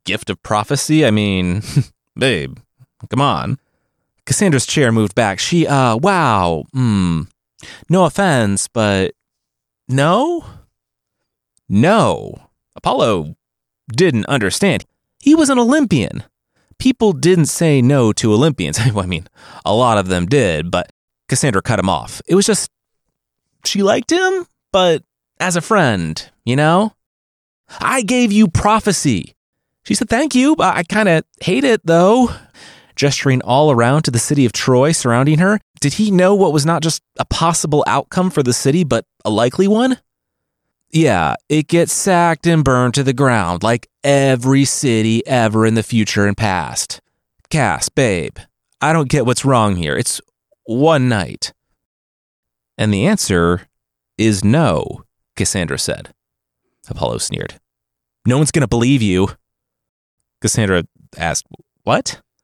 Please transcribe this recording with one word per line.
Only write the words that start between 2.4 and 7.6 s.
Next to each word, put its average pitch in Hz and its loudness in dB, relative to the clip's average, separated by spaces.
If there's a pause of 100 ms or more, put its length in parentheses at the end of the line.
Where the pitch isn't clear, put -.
come 80 -4
on." 117 -2 (680)
Cassandra's 147 0
chair 135 0
moved 110 0
back. 104 0
She, 170 0
uh, 131 0
wow, 117 0
hmm. 98 0 (640)